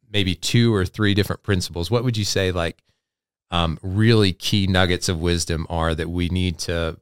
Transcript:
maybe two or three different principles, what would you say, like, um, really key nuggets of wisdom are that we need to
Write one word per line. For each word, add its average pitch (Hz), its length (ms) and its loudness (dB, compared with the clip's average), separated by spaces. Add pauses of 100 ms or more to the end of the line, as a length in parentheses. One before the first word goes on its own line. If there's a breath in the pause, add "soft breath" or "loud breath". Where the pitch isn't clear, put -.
(100)
maybe 95 240 0
two 117 400 2
or 92 120 0
three 104 260 0
different 101 300 0
principles, 85 480 -2
what 117 120 0
would 123 140 -2
you 104 80 -2
say, 95 260 0
like, 85 320 -4 (680)
um, 85 320 0
really 104 500 4
key 98 340 0
nuggets 92 420 2
of 85 120 -2
wisdom 85 480 -2
are 82 260 0
that 82 140 -4
we 87 200 -2
need 92 300 -2
to 85 440 -4